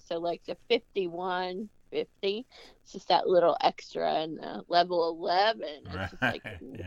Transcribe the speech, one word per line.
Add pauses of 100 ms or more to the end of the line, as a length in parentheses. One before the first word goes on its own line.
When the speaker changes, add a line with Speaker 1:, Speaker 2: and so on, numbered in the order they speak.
Speaker 1:
So,
like,
the (100)
fifty-one (220)
fifty, (360)
it's
just
that
little
extra.
And
the
Level
eleven,
it's
just,
like,
Speaker 2:
Right,
Speaker 1:
a
Speaker 2:
<laughs>
yeah.